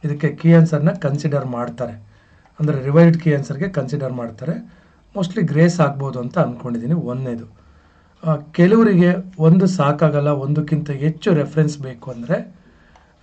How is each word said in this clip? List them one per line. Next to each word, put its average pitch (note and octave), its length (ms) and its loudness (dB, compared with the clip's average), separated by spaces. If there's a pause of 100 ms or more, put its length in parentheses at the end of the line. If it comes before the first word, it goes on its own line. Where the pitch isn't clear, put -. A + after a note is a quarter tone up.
ಇದಕ್ಕೆ D3 320 -4
ಕೀ E3 160 4
ಆನ್ಸರ್‌ನ D#3+ 380 4
ಕನ್ಸಿಡರ್ C#3+ 560 -4
ಮಾಡ್ತಾರೆ, A#2+ 560 -8 (580)
ಅಂದ್ರೆ D3 220 -2
ರಿವೈಸ್ಡ್ E3 400 4
ಕೀ D3+ 120 2
ಆನ್ಸರ್‌ಗೆ C#3 340 -4
ಕನ್ಸಿಡರ್ C3 440 -6
ಮಾಡ್ತಾರೆ. B2 600 -10 (440)
Mostly F#3 300 -2
ಗ್ರೇಸ್ E3 340 2
ಆಗ್ಬೋದು C3+ 400 -2
ಅಂತ B2 180 -6
ಅನ್ಕೊಂಡಿದ್ದೀನಿ. A#2+ 560 -2
ಒಂದನೇದು, B2 500 -6 (800)
ಆ, D#3+ 120 0
ಕೆಲವರಿಗೆ F3+ 760 4 (240)
ಒಂದು F3 280 6
ಸಾಕಾಗಲ್ಲ, D3 640 0
ಒಂದಕ್ಕಿಂತ D3 600 -2
ಹೆಚ್ಚು D#3 440 -2
ರೆಫರೆನ್ಸ್ D3 440 0
ಬೇಕು C3 320 -14
ಅಂದ್ರೆ, B2 440 -6 (680)